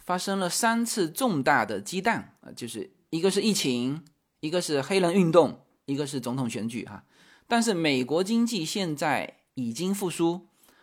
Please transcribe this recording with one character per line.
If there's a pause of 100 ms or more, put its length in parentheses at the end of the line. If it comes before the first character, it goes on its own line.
发
生
了
三
次
重
大
的
激
荡， (160)
呃，
就
是 (200)
一
个
是
疫
情， (380)
一
个
是
黑
人
运
动， (240)
一
个
是
总
统
选
举
哈。 (420)
但
是
美
国
经
济
现
在 (140)
已
经
复
苏， (340)